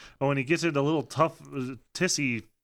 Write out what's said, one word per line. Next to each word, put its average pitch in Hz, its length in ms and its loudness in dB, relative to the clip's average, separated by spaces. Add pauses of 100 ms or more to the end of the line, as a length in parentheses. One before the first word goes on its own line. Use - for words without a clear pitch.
(220)
Oh, 139 100 2
and 139 60 0
he 135 60 0
gets 160 200 0
into 147 180 2
little 147 220 2
tough, 156 380 0 (120)
uh, 131 220 -6 (180)
tissy 135 500 0 (200)